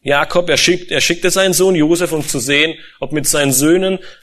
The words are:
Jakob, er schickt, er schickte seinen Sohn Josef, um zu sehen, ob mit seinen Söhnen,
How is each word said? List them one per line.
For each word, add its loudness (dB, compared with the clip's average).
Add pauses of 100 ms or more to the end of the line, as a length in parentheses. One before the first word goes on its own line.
Jakob, 0
er 2
schickt, 0
er -2
schickte 0
seinen 0
Sohn 2
Josef, 0
um -4
zu -4
sehen, 0 (220)
ob -8
mit -2
seinen 0
Söhnen, 2 (240)